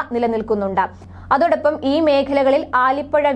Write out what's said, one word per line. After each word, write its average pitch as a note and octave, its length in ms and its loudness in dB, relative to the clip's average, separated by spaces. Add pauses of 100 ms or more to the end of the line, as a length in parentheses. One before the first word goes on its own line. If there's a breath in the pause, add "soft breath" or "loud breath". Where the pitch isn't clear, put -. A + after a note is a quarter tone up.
(160)
നിലനിൽക്കുന്നുണ്ട്. A3 680 -2 (520 loud breath)
അതോടൊപ്പം D#4 380 0 (180)
ഈ - 20 2 (140)
മേഖലകളിൽ C#4 540 2 (220)
ആലിപ്പഴ C#4+ 400 0 (120)